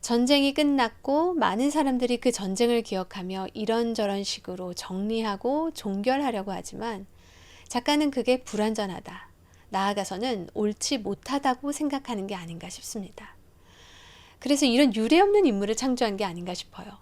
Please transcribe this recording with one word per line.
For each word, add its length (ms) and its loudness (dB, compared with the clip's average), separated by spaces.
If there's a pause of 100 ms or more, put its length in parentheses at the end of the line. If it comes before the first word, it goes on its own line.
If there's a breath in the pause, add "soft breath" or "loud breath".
전쟁이 500 4
끝났고 800 2
많은 360 2
사람들이 460 2
그 160 2
전쟁을 480 0
기억하며 720 -6
이런저런 720 0
식으로 480 -8
정리하고 960 -2
종결하려고 800 -2
하지만 540 -8 (640 loud breath)
작가는 420 2
그게 320 0
불완전하다. 880 -4 (400 soft breath)
나아가서는 840 -2
옳지 440 -2
못하다고 760 -2
생각하는 560 -4
게 80 -6
아닌가 320 -10
싶습니다. 720 -12 (1000 loud breath)
그래서 260 4
이런 280 6
유례없는 520 6
인물을 320 2
창조한 400 0
게 80 -2
아닌가 280 -6
싶어요. 480 -14